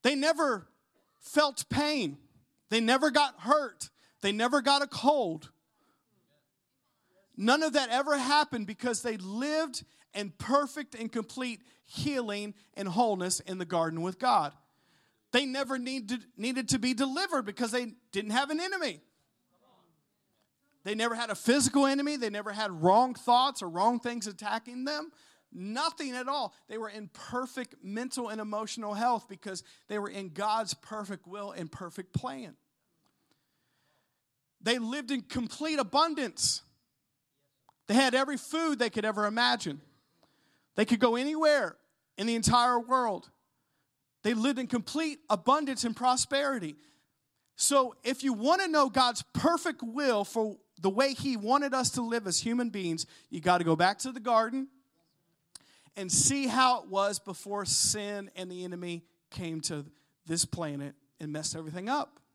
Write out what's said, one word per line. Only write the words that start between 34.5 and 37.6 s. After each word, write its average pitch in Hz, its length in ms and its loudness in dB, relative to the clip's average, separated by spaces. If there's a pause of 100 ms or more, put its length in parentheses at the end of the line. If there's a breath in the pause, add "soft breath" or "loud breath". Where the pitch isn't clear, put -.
They 240 160 2
lived 240 320 -6
in 262 140 -2
complete 294 560 -4
abundance. 277 840 0 (1200)